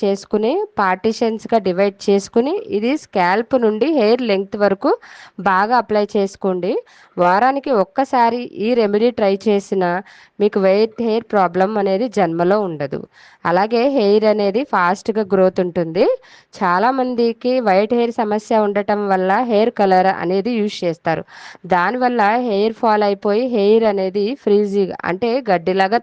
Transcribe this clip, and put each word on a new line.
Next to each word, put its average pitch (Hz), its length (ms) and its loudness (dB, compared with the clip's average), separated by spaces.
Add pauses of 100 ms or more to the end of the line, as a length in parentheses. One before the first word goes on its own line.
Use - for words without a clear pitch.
చేసుకుని 208 500 -2 (280)
పార్టీషన్స్‌గా 220 880 -2
డివైడ్ 196 400 0
చేసుకుని 233 480 0 (220)
ఇది 226 160 -2 (100)
స్కాల్ప్ 196 520 -2 (100)
నుండి 214 240 0 (100)
హెయిర్ 233 300 2
లెంగ్త్ 196 340 -2
వరకు 196 280 0 (580)
బాగా 196 340 2
అప్లై 208 200 0 (120)
చేసుకోండి. 196 580 -2 (440)
వారానికి 233 540 2 (120)
ఒక్కసారి 240 580 0 (240)
ఈ 226 60 0 (100)
రెమెడీ 208 380 2
ట్రై 202 120 2 (140)
చేసినా 196 460 0 (500)
మీకు 208 240 0
వైట్ 208 420 2
హెయిర్ 226 280 -2
ప్రాబ్లం 185 360 0 (120)
అనేది 196 340 0
జన్మలో 175 420 0 (100)
ఉండదు. 147 320 -8 (500)
అలాగే 220 340 0 (140)
హెయిర్ 208 340 2
అనేది 208 400 0
ఫాస్ట్‌గా 202 520 0 (100)
గ్రోత్ 185 320 2
ఉంటుంది. 175 400 0 (540)
చాలామందికి 233 920 0 (160)
వైట్ 208 280 2
హెయిర్ 233 220 -2
సమస్య 214 460 0
ఉండటం 202 340 -2 (140)
వల్ల 185 180 0 (200)
హెయిర్ 214 280 2
కలర్ 190 320 4 (120)
అనేది 190 340 -2
యూజ్ 208 260 -4
చేస్తారు. 165 400 -4 (520)
దానివల్ల 240 440 0 (300)
హెయిర్ 214 320 0
ఫాల్ 214 280 2
అయిపోయి 208 360 0 (100)
హెయిర్ 220 380 4
అనేది 196 320 -2 (180)
ఫ్రీజీగా, 202 600 0
అంటే 190 280 -2 (200)
గడ్డిలాగా 190 500 0